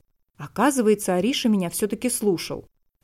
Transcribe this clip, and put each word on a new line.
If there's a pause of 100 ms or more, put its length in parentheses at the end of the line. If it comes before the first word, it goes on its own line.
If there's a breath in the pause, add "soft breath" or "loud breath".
(380)
Оказывается,
Ариша
меня
всё-таки
слушал. (360)